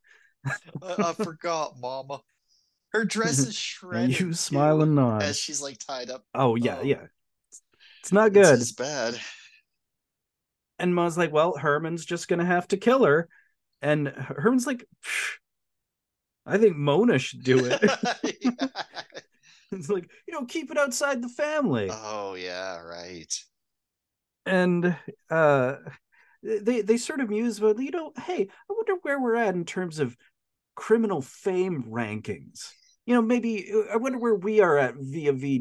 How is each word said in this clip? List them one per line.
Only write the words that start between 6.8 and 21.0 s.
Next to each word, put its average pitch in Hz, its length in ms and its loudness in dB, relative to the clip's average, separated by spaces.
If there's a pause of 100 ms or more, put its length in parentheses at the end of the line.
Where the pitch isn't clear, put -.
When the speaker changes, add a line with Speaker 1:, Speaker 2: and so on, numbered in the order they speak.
Speaker 2:
Oh. 110 40 -4
Speaker 1:
yeah. 139 220 -2 (960)
It's - 100 -4
not 208 220 6
Speaker 2:
This 196 160 12
Speaker 1:
good. 123 100 8
Speaker 2:
is 123 120 -4
bad. 123 460 -4 (1600)
Speaker 1:
And 175 160 0
Ma's 170 220 0
like, 165 160 2
"Well, 156 240 4
Herman's 160 480 -2
just 170 240 -8
gonna 175 160 2
have 180 240 2
to 202 80 0
kill 240 280 4
her." 160 260 4 (500)
And 147 280 0
Herman's 180 580 0
like, 254 180 -6 (180)
"Psh, - 360 -6 (1040)
I 170 140 0
think 208 180 6
Mona 147 420 4
should 123 260 -6
do 127 200 4
it." 123 160 0
<laughs> - 420 0
Speaker 2:
<laughs> - 200 -4
Yeah. 262 260 -2 (1040)
Speaker 1:
It's 175 160 -10
like, 185 220 -4 (180)
you 339 60 -12
know, 294 100 -8
"Keep 277 260 -8
it 262 60 -6
outside 277 460 0